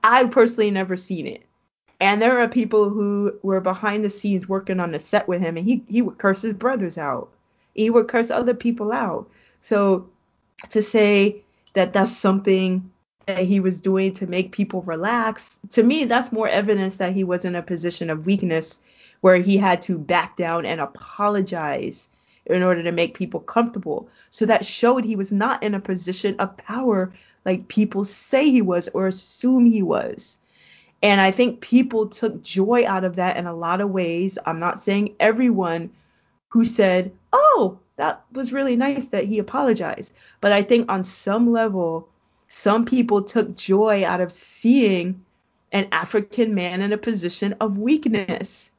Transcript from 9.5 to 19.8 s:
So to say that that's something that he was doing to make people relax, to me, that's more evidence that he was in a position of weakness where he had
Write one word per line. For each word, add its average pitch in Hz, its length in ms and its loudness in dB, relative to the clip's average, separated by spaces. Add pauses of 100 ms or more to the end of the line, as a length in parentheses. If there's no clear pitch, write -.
So 196 480 0 (600)
to 214 120 0
say 208 600 2 (300)
that 185 180 2
that's 196 220 2
something 190 760 0 (360)
that 185 180 -2
he 196 160 2
was 185 200 -2
doing 190 340 0
to 190 120 -8
make 185 240 -4
people 196 320 -4
relax, 214 760 -4 (100)
to 233 140 4
me, 285 200 2
that's 240 280 0
more 220 160 0
evidence 196 480 0
that 185 180 -4
he 190 80 0
was 180 220 -2
in 180 100 -4
a 175 80 -4
position 170 480 -6
of 156 160 -6
weakness 180 540 -2 (400)
where 185 160 6
he 190 200 2
had 190 260 2